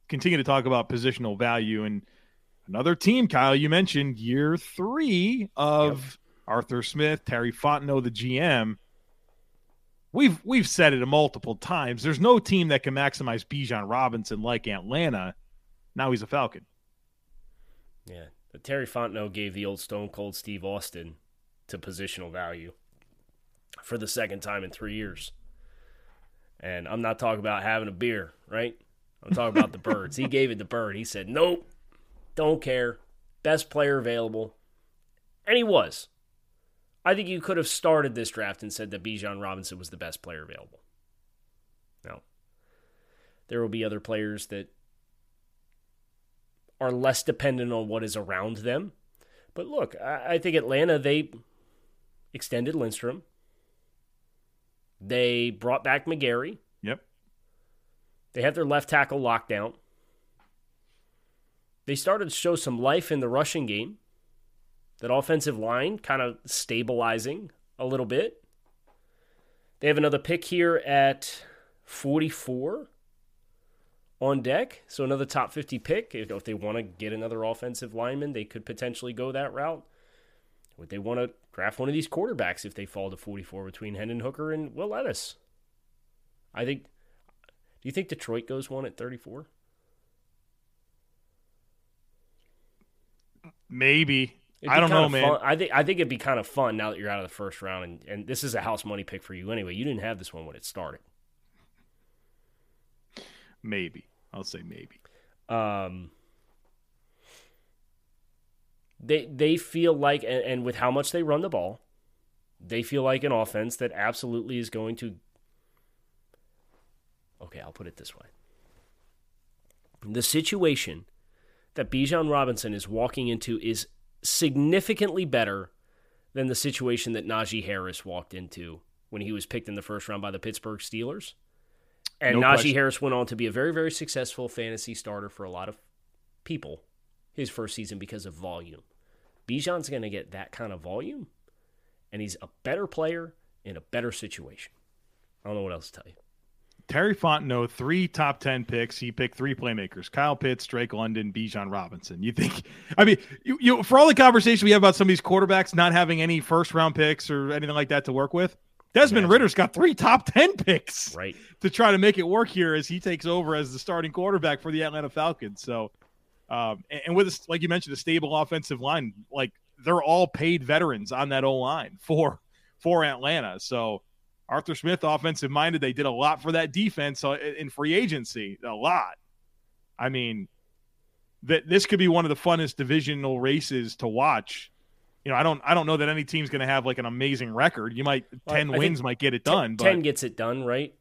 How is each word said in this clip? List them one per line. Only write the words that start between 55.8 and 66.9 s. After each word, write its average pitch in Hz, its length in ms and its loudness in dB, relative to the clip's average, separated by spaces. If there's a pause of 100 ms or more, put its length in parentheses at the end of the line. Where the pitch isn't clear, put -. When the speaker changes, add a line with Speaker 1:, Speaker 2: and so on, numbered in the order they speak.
Speaker 2:
back 135 220 0
McGary. 143 500 -2 (240)
Speaker 1:
Yep. - 220 -8 (1300)
Speaker 2:
They 123 80 -6
have 139 140 2
their 160 100 -2
left 143 240 0
tackle 143 320 2
locked 117 300 0
down. 107 240 -4 (2000)
They 143 100 -2
started 185 360 0
to - 40 -6
show 175 220 2
some 123 240 -4
life 147 320 2
in 139 80 0
the 123 80 -2
rushing 139 380 0
game. 107 320 -4 (1000)
That 117 120 -4
offensive 139 460 0
line 123 400 -2
kind 135 240 -2
of 120 240 -4
stabilizing 120 1040 -2 (280)